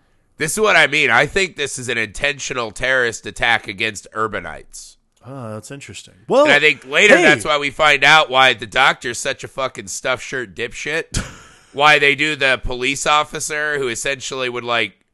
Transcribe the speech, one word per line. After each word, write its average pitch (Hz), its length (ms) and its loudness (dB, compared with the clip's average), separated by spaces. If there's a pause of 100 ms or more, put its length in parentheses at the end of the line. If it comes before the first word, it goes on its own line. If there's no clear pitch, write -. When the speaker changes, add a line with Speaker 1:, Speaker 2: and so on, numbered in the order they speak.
(360)
Speaker 1:
This 160 160 -4
is 214 80 -4
what 202 160 4
I 156 120 6
mean. 143 220 0
I 127 160 4
think 185 300 -4
this 143 220 -8
is 123 100 -10
an 120 100 -2
intentional 120 720 -6
terrorist 127 540 -2
attack 117 420 -2
against 107 460 -8
urbanites. 95 840 -8 (280)
Speaker 2:
Oh, 127 300 -14
that's 107 160 -16
interesting. 104 440 -20 (120)
Well, 285 200 4
Speaker 1:
And 302 60 4
I 147 60 6
think 147 260 2
later 185 320 4
Speaker 2:
hey. 175 60 4
Speaker 1:
that's 151 220 4
why 156 120 0
we 143 140 -4
find 147 320 4
out 151 260 6
why 131 260 4
the 113 120 -12
doctor's 131 540 0
such 135 240 -8
a 123 40 -12
fucking 127 380 -8
stuffed 127 380 -6
shirt 117 320 -10
dipshit. 147 600 -8
Speaker 2:
<laughs> - 220 -8 (340)
Speaker 1:
Why 147 260 4
they 143 160 4
do 151 220 -4
the 131 260 0
police 131 440 -6
officer 151 720 -4
who 135 100 -4
essentially 131 600 -6
would, 120 140 -8
like, 117 500 -4